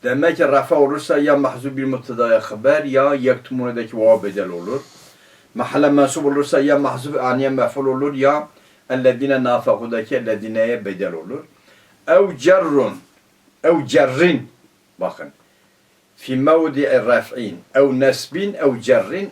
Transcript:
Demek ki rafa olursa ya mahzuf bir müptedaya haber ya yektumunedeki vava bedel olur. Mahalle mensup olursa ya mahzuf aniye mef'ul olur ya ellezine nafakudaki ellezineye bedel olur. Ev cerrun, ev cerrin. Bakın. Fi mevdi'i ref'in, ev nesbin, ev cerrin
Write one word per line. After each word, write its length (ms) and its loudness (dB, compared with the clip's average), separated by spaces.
Demek 320 0
ki 80 2
rafa 320 2
olursa 420 2
ya 180 2
mahzuf 400 -4
bir 80 -4
müptedaya 560 0
haber 440 0
ya 300 2
yektumunedeki 840 -4
vava 240 6
bedel 260 -4
olur. 320 -8
Mahalle 360 0
mensup 360 2
olursa 340 0
ya 180 2
mahzuf 380 -4
aniye 320 -2
mef'ul 380 -2
olur 280 -2
ya 340 0
ellezine 540 0
nafakudaki 720 -2
ellezineye 680 -4
bedel 280 -6
olur. 320 -12
Ev 300 2
cerrun, 560 2
ev 220 2
cerrin. 600 0
Bakın. 280 -8
Fi 200 -8
mevdi'i 500 2
ref'in, 720 -2
ev 260 4
nesbin, 540 -2
ev 260 -2
cerrin 520 0